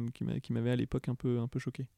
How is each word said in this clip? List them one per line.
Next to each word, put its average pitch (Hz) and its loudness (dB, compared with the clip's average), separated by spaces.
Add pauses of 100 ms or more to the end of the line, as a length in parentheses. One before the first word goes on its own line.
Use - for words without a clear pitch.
(140)
qui - -4
m'a, 120 0
qui 120 -2
m'avait 117 2
à 123 4
l'époque 127 0
un 123 0
peu, 120 2
un 120 0
peu - -2
choqué. 131 -4 (100)